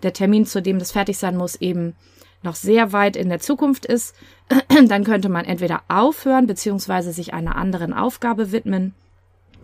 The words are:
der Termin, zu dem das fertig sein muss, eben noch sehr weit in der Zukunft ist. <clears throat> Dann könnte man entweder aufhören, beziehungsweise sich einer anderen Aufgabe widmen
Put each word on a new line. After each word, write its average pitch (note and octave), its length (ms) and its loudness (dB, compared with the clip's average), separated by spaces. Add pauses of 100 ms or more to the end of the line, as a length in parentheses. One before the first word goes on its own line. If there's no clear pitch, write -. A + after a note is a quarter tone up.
der F#3 80 0
Termin, G3+ 340 2
zu G3 160 -4
dem F#3+ 160 -2
das F3+ 140 -8
fertig G3 260 -2
sein F3+ 180 -4
muss, F3+ 200 -6
eben E3+ 400 -4 (480)
noch E3+ 100 -6
sehr G#3+ 380 2
weit G3+ 240 2
in F3+ 140 -2
der F3 100 -4
Zukunft C#4 440 0
ist. - 300 -2 (340)
<clears throat> C4 380 6
Dann G3+ 160 2
könnte G3+ 260 0
man F3 160 -2
entweder F3 440 -4
aufhören, C4 580 2
beziehungsweise F#3+ 680 -4
sich E3 220 -10
einer E3 220 -4
anderen F3 360 -4
Aufgabe A3 600 -2
widmen F#3+ 420 -2 (680)